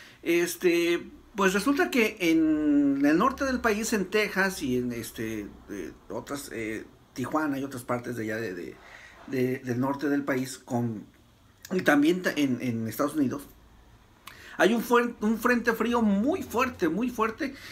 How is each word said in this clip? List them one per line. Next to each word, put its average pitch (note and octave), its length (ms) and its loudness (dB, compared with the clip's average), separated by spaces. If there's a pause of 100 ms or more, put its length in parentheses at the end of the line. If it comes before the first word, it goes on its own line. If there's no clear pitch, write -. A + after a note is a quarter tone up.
(240)
Este, E3+ 880 2 (260)
pues F#3+ 200 4
resulta C#4 340 2
que A3 300 2
en D3+ 840 4
el D3+ 140 6
norte B3 260 0
del C4 160 0
país, A3 340 0
en G3 120 2
Texas G3 560 0
y B2+ 160 0
en B2 140 -2
este, A2 560 -8 (240)
eh, F2 200 -10 (180)
otras, C3 440 -10
eh, A2 320 -8 (280)
Tijuana C#3+ 440 -2
y C3 60 -6
otras C3 180 -8
partes B2 340 -4
de A2 100 -6
allá A2 120 -4
de, A2 160 -6
de, D#2+ 220 -10 (500)
de, B2+ 320 0
del B2 220 -4
norte C#3 300 -2
del C#3+ 120 2
país, B2+ 380 -4
con, A#2 480 -4 (640)
y F#3 100 0
también D#3 400 4
ta-, F3+ 140 -2
en, C3+ 260 0
en A2+ 260 -4
Estados C#3+ 280 -2
Unidos, C#3 320 -2 (1080)
hay F#3+ 180 4
un A3 80 0
fuer-, A#3+ 380 2
un A3 180 2
frente A#3+ 340 2
frío A#3 300 0
muy G#3+ 400 2
fuerte, B3 440 -2
muy G3+ 220 0
fuerte, A3 460 -4 (160)